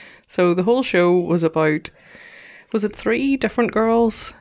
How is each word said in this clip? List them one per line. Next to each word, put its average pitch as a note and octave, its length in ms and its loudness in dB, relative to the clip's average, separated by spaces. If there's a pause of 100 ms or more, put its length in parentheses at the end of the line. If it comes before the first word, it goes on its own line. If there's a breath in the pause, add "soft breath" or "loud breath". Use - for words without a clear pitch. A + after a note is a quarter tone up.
(280 loud breath)
So F3+ 260 0
the F3+ 80 -2
whole B3 220 0
show F3 340 2
was E3+ 240 0
about, D#3+ 480 0 (840 loud breath)
was G#3+ 120 -2
it G#3 100 -4
three C4 420 -2
different A#3 360 -2
girls? A3+ 680 0